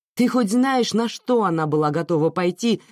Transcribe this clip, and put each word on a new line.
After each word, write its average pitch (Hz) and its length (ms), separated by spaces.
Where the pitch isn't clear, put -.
Ты 247 120
хоть 240 220
знаешь, 247 440
на 226 140
что 233 360
она 165 240
была 151 240
готова 160 400
пойти, 180 500